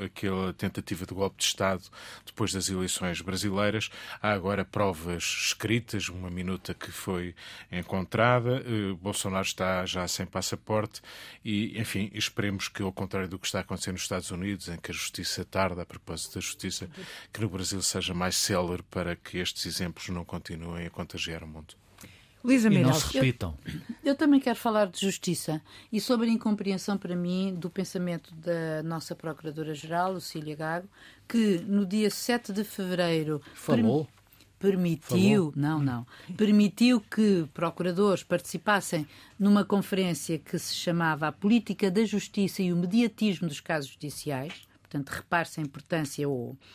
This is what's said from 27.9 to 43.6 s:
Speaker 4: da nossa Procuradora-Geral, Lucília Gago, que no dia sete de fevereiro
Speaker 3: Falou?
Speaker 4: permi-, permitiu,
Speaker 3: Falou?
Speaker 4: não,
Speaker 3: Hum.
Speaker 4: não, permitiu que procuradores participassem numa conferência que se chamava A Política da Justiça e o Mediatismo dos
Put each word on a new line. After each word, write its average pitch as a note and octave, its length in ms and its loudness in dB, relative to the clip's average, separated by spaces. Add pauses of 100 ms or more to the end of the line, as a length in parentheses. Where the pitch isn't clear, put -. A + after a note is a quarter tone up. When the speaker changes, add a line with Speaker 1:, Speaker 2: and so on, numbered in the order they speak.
Speaker 4:
da D#3+ 480 -2
nossa E3 340 -6
Procuradora-Geral, D#3 960 -4
Lucília D3+ 420 -8
Gago, D#3+ 320 -4 (400)
que G#3 400 2
no G3+ 200 2
dia G#3 240 2
sete A#3 420 -2
de G3+ 100 -2
fevereiro E3+ 800 0 (140)
Speaker 3:
Falou? C3 520 2 (520)
Speaker 4:
permi-, F3+ 400 2
permitiu, F#3+ 460 6
Speaker 3:
Falou? D3 120 -2
Speaker 4:
não, D3 220 2
Speaker 3:
Hum. D3 40 0
Speaker 4:
não, B2 240 0 (300)
permitiu G#3 640 6
que G3 540 4
procuradores F3 680 2
participassem F3 840 0 (320)
numa G3+ 260 6
conferência F#3+ 720 0
que - 200 -4
se - 160 -6
chamava D#3+ 540 2
A D3 40 -4
Política G#3 580 2
da G#3 140 4
Justiça G3 580 0
e F3+ 120 2
o - 20 2
Mediatismo F#3+ 720 2
dos D3 120 -8